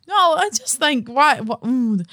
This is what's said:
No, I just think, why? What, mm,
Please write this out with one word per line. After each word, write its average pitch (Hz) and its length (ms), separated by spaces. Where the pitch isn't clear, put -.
No, 359 280
I 381 140
just - 280
think, 269 300
why? 269 320
What, 226 220
mm, 226 500